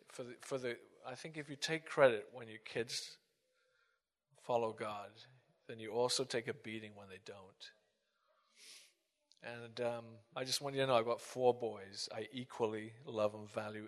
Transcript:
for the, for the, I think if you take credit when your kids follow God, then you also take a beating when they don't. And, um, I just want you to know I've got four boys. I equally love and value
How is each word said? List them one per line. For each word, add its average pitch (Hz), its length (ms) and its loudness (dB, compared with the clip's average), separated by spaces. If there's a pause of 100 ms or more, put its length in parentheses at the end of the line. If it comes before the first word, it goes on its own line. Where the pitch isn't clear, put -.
(120)
for 131 120 -10
the, 120 180 -10
for - 160 -2
the, 123 200 -2 (300)
I 127 60 -8
think 156 240 -10
if 147 120 -8
you 143 60 -6
take 156 300 0
credit 117 480 8
when 120 140 -10
your 110 180 -12
kids - 520 -4 (1300)
follow 117 300 2
God, 104 380 -6 (560)
then 117 120 -10
you 107 120 -8
also 123 320 2
take 120 240 -2
a 113 60 -4
beating 110 420 -10
when 101 140 -16
they 95 160 -14
don't. 101 120 -12 (2000)
And, 117 380 -10
um, 120 260 0 (300)
I 131 80 -2
just 131 160 0
want 139 160 -2
you 135 60 4
to 135 60 4
know 131 80 6
I've 113 100 8
got 117 160 0
four 127 320 4
boys. 104 600 -4
I 113 200 -4
equally 113 600 0 (120)
love 107 300 2
and 107 140 -10
value 107 380 -6